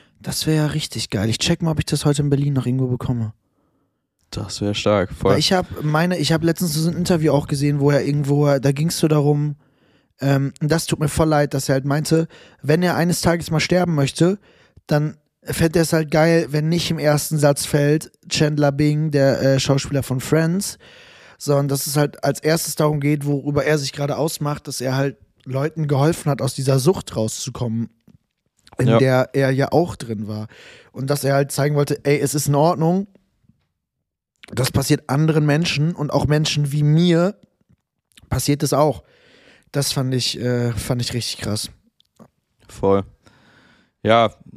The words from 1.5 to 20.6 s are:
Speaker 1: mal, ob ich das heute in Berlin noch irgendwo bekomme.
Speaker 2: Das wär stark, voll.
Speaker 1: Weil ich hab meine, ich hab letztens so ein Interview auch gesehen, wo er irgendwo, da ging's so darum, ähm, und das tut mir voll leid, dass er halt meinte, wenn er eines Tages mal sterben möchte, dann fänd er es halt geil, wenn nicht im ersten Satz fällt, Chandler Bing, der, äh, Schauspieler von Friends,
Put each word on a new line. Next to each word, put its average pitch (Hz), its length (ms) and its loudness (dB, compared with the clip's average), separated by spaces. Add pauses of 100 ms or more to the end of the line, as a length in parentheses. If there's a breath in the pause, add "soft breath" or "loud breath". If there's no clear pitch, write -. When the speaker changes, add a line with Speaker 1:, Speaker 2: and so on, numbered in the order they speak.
Speaker 1:
mal, 165 100 0
ob 151 80 0
ich - 60 -6
das - 180 -2
heute 147 180 2
in 143 80 0
Berlin 143 220 0
noch 127 140 -2
irgendwo 127 220 0
bekomme. 117 440 -4 (1000)
Speaker 2:
Das 101 300 -10
wär 104 140 -2
stark, 104 380 0
voll. - 200 0
Speaker 1:
Weil 101 60 2
ich 156 140 0
hab 185 300 -2
meine, 160 360 0
ich 147 140 0
hab 160 120 0
letztens 165 300 0
so 160 160 -2
ein 156 60 -6
Interview 165 360 2
auch 143 160 2
gesehen, 147 320 0
wo 139 100 4
er 139 140 2
irgendwo, 143 540 2
da 139 140 2
ging's 151 260 -2
so 165 100 2
darum, 147 480 2 (640 soft breath)
ähm, 139 400 0
und 151 100 -2
das 160 160 0
tut 156 140 -2
mir 151 80 0
voll 160 200 2
leid, 147 260 2
dass 139 140 -4
er 139 60 2
halt 135 120 0
meinte, 156 400 0 (360 loud breath)
wenn 156 200 2
er 175 140 0
eines 165 240 0
Tages 170 300 0
mal 156 100 0
sterben 175 340 0
möchte, 160 440 2 (500 soft breath)
dann 151 280 0 (280)
fänd 160 320 -2
er 170 60 4
es 156 100 0
halt 160 180 0
geil, 165 400 4
wenn 151 180 0
nicht 170 220 -2
im 165 80 -2
ersten 147 400 0
Satz 143 260 2
fällt, 147 460 0 (180)
Chandler 147 440 2
Bing, 151 400 0
der, 135 280 2
äh, 135 200 2
Schauspieler 139 420 -2
von 131 180 -4
Friends, 165 560 -2 (600 loud breath)